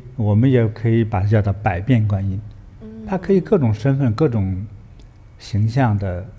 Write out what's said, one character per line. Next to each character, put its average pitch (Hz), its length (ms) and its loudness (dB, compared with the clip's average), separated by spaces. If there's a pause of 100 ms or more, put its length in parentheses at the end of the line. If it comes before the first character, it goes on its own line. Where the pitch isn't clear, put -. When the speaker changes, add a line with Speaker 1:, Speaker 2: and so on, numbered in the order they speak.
(180)
Speaker 1:
我 104 180 2
们 127 160 4
也 117 160 4
可 110 220 -4
以 113 140 4
把 107 180 -2
它 98 60 0
叫 104 140 4
做 101 120 0
百 90 260 -4
变 110 280 2
观 98 160 -2
音， 98 160 -4 (420)
Speaker 2:
嗯。 220 60 -18 (200)
Speaker 1:
它 202 100 -4
可 185 140 -2
以 196 80 4
各 190 180 0
种 123 160 2
身 135 240 0
份、 135 160 0
各 156 140 2
种 98 400 -2 (720)
形 104 280 -2
象 113 300 0
的 92 260 -6 (160)